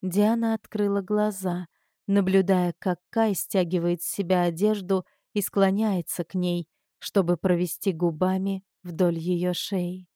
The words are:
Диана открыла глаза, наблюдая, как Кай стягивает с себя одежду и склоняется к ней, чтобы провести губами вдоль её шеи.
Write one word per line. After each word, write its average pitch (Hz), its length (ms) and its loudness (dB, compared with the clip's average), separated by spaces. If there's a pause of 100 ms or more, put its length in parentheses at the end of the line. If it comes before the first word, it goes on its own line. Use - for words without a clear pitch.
Диана 214 500 2
открыла 202 480 -2
глаза, 190 680 -2 (400)
наблюдая, 185 720 4
как 180 180 -2 (100)
Кай 220 280 2
стягивает 175 640 0
с - 40 -8
себя 180 360 0
одежду 185 640 0 (260)
и - 80 -2
склоняется 196 840 -2
к - 100 -20
ней, 175 320 -2 (320)
чтобы 175 380 0
провести 180 560 0
губами 185 720 -2 (180)
вдоль 175 340 0
её 175 380 -2
шеи. 180 600 -6